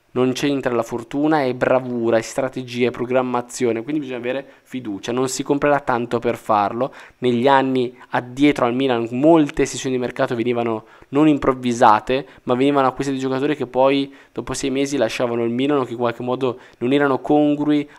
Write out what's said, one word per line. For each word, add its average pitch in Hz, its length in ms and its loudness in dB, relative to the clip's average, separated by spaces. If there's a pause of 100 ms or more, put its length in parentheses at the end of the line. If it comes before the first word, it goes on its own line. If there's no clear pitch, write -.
(140)
Non 127 200 2
c'entra 135 400 -2
la 117 100 0
fortuna, 143 600 -2
è 127 100 -2
bravura, 123 640 0
è 113 40 2
strategia, 123 680 -4
è - 20 0
programmazione, 123 880 -2
quindi 147 200 -4
bisogna 127 180 -10
avere 127 260 -6 (180)
fiducia, 120 500 -8
non 127 160 0
si - 120 -6
comprerà 143 380 0
tanto 120 400 -2
per 117 160 -2
farlo. 113 580 0 (260)
Negli 123 280 2
anni 131 500 2 (120)
addietro 127 560 2
al 120 80 0
Milan 123 380 0
molte 143 540 4
sessioni 131 300 -4
di 123 60 -2
mercato 123 340 -2
venivano 117 480 -2 (260)
non 151 200 4
improvvisate, 127 1000 2 (160)
ma 123 120 0
venivano 135 320 2
acquisti 139 260 -2
di 131 60 -4
giocatori 131 360 -2
che 135 120 -6
poi 139 460 0 (200)
dopo 123 200 -8
sei 135 160 -4
mesi 139 280 -2
lasciavano 117 480 0
il 117 40 -2
Milan 135 280 0
o 131 80 0
che 120 80 -10
in 113 40 -8
qualche 120 260 -4
modo 127 360 -4 (200)
non 120 120 -2
erano 143 280 2
congrui 147 800 2